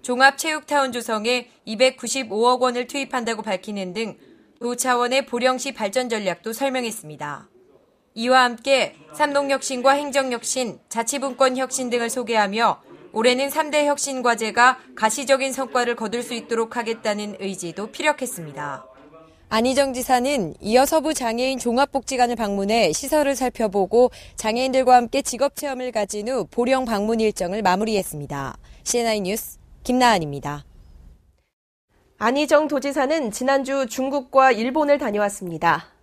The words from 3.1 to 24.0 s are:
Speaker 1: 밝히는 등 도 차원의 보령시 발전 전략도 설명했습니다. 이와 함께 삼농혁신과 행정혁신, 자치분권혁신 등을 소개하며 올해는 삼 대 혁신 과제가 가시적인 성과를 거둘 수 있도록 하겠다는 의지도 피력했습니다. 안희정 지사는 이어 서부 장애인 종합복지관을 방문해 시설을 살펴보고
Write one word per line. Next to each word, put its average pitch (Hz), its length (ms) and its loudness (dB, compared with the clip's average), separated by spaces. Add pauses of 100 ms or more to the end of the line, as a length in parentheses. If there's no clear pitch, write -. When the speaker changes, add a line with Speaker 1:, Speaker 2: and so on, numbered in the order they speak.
Speaker 1:
밝히는 196 520 -6
등 220 220 -6 (440)
도 240 140 -4
차원의 247 500 0
보령시 254 480 -2
발전 226 360 -2
전략도 214 440 -4
설명했습니다. 220 960 -6 (680)
이와 254 280 4
함께 240 540 0 (180)
삼농혁신과 277 760 0
행정혁신, 262 960 -2
자치분권혁신 254 1000 -2
등을 233 200 -2
소개하며 226 720 0 (300)
올해는 247 360 2
삼 302 220 -2
대 294 160 2
혁신 277 360 -2
과제가 233 560 4 (180)
가시적인 262 560 0
성과를 247 420 -2
거둘 233 300 -6
수 240 100 -8
있도록 226 420 -4
하겠다는 214 640 -4
의지도 190 540 -8
피력했습니다. 156 920 -6 (680)
안희정 262 440 2
지사는 247 680 0
이어 240 240 4
서부 311 300 0
장애인 247 440 -2
종합복지관을 240 800 0
방문해 202 560 0
시설을 277 420 0
살펴보고 226 760 2 (260)